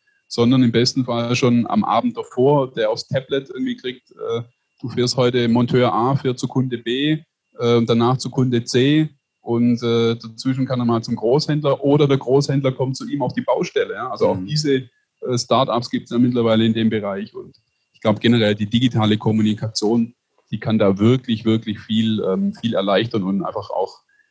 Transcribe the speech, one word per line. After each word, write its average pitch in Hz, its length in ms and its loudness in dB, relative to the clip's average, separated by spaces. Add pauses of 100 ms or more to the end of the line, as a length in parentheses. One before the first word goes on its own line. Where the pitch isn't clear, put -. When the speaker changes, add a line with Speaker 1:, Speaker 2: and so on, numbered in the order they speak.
(280)
Speaker 1:
sondern 127 360 2
im 117 80 4
besten 120 340 0
Fall 117 300 -2
schon 120 320 2
am 107 160 0
Abend 117 340 0
davor, 131 540 0
der 107 180 -2
aufs 110 180 -6
Tablet - 420 -4
irgendwie 127 260 -6
kriegt, 127 360 -12
äh, 117 300 -6 (400)
du 123 80 -8
fährst 120 280 -2
heute, 123 320 2
Monteur 120 440 2
A 120 220 0
fährt 127 240 -4
zu 143 80 -4
Kunde 127 300 -2
B, 139 420 -2 (400)
äh, 120 160 2
und 117 140 2
danach 120 280 2
zu 120 140 -10
Kunde 123 320 0
C 147 460 2 (320)
und, 117 420 0
äh, 117 320 2
dazwischen 120 500 -4
kann 127 140 -2
er 120 60 0
mal 117 180 0
zum 120 120 -4
Großhändler 147 680 0
oder 143 240 4
der 139 100 2
Großhändler 139 540 0
kommt 131 260 -4
zu 120 100 -10
ihm 143 140 -4
auf 123 120 -2
die - 80 -4
Baustelle. 127 520 -2
Ja? 110 160 -8
Also 104 200 0
auch 95 100 -2
Speaker 2:
Mhm. 92 80 -8
Speaker 1:
diese, 147 280 0
äh, - 640 -6
Startups 120 540 0
gibt's 123 200 -6
ja 120 60 -2
mittlerweile 117 480 2
in 113 80 2
dem 113 160 0
Bereich 101 460 -4
und - 200 -16 (380)
ich - 80 -20
glaub 107 180 0
generell 113 360 2
die 107 100 -4
digitale 110 520 2
Kommunikation, 110 960 -2 (380)
die 107 80 -6
kann 110 200 -2
da 98 180 4
wirklich, 113 480 2
wirklich 110 340 0
viel, 110 440 -2
ähm, 98 320 -2
viel 117 180 -4
erleichtern 98 500 0
und 98 220 -2
einfach - 240 -8
auch, 92 300 -6 (320)